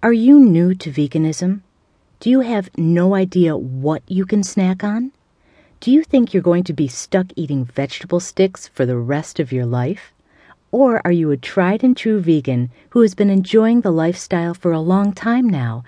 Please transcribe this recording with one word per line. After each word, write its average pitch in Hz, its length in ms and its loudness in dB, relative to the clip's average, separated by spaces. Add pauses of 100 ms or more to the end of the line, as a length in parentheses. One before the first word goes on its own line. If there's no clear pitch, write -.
Are 233 80 4
you 247 280 6
new 180 340 6
to 185 160 -10
veganism? 156 680 -2 (580)
Do - 100 -4
you 262 120 4
have 226 360 -4
no 170 380 2
idea 185 420 0
what 131 520 -4
you 190 180 -4
can 208 160 0
snack 185 400 -2
on? 226 300 -6 (680)
Do - 140 0
you 302 100 6
think 254 320 0
you're 185 80 2
going 180 220 2
to 175 80 -8
be 143 160 -2
stuck 185 380 -4 (100)
eating 139 280 -4
vegetable 139 540 -6
sticks 190 480 -4
for - 180 -4
the 123 140 -2
rest 139 400 -6
of 131 140 -4
your 127 120 -4
life? 123 480 -6 (600)
Or 240 320 2
are 175 80 0
you 165 180 0
a 143 60 0
tried 185 480 -2
and 254 120 2
true 220 240 -2
vegan 135 500 0 (200)
who 240 120 4
has 202 120 2
been 202 160 0
enjoying 220 520 2
the 196 100 0
lifestyle 170 600 -2
for 175 180 -4
a 160 80 -2
long 190 320 0
time 233 360 -2
now, 123 400 -4